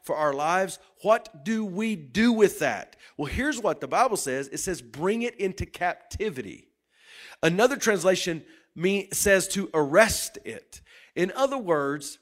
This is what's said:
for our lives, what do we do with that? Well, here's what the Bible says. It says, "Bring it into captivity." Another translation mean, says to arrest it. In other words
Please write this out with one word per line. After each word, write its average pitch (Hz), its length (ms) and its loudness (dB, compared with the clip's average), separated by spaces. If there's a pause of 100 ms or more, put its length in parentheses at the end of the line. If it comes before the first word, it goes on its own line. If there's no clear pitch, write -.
for - 140 -4
our 151 160 0
lives, 165 460 -2 (220)
what 208 440 0
do 220 180 -2
we 214 320 -4
do 180 380 2
with 214 260 4
that? 120 380 -4 (180)
Well, 143 160 -6
here's 247 300 -2
what 160 180 -2
the 139 80 -10
Bible 202 300 2
says. 139 320 -4
It 147 80 -10
says, 156 240 -6
"Bring 165 400 -4
it 240 140 -6
into 185 300 -4
captivity." 143 1000 -8 (760)
Another 208 360 4
translation 185 680 0 (320)
mean, 190 380 0
says 190 360 4
to 196 240 -4
arrest 160 680 4
it. - 380 -16 (340)
In 185 160 0
other 269 260 0
words 147 640 -2